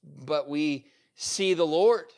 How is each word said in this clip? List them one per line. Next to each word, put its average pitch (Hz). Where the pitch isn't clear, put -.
But 143
we 147
see -
the 165
Lord 196